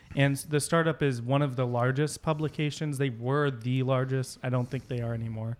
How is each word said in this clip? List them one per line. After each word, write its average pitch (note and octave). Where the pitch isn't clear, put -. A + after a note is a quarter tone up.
And C#3
the D3
startup D#3+
is C3
one C3+
of C3
the B2+
largest C3
publications. D3+
They C#3
were C3
the B2+
largest. C3
I C3
don't B2
think C3
they B2
are A#2
anymore. A2+